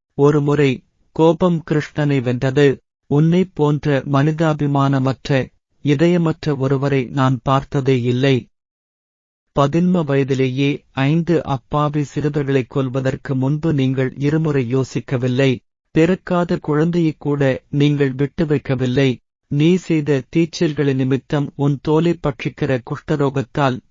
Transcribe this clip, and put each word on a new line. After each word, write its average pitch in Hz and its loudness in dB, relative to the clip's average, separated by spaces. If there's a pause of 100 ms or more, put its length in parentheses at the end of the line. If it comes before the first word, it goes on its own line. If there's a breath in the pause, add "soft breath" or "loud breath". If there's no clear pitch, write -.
(140)
ஒருமுறை 143 2 (280)
கோபம் 165 2
கிருஷ்ணனை 143 0
வென்றது. 131 2 (260)
"உன்னைப் 165 2
போன்ற 147 0 (100)
மனிதாபிமானமற்ற, 139 0 (300)
இதயமற்ற 156 0
ஒருவரை 135 -2
நான் 131 0
பார்த்ததே 135 0
இல்லை. 123 0 (1120)
பதின்ம 170 2
வயதிலேயே 139 -2
ஐந்து 156 0
அப்பாவி 147 -4 (100)
சிறுவர்களைக் 143 -2
கொல்வதற்கு 131 -4
முன்பு 151 -2
நீங்கள் 131 -2
இருமுறை 139 0
யோசிக்கவில்லை. 131 -2 (320)
பிறக்காத 175 0
குழந்தையைக் 160 0
கூட 139 -2
நீங்கள் 143 2
விட்டு 143 -2
வைக்கவில்லை. 131 0 (320)
நீ 156 2
செய்த 151 0 (140)
தீச்செயல்களின் 156 0
நிமித்தம் 135 -2
உன் 143 0
தோலை 165 0
பட்சிக்கிற 135 -4
குஷ்டரோகத்தால் 139 -2 (100)